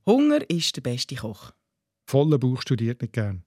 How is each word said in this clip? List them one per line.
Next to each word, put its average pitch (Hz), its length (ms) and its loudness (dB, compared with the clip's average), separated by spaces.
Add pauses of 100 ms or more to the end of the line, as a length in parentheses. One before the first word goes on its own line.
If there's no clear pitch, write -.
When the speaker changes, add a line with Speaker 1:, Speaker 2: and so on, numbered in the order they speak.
Speaker 1:
Hunger 294 440 4
ist 170 280 -2
der 143 40 -10
beste 123 340 -6
Koch. 110 360 -10 (560)
Speaker 2:
Voller 143 300 4
Bauch 127 240 0
studiert 120 400 -2
nicht - 120 -8
gern. 101 340 -4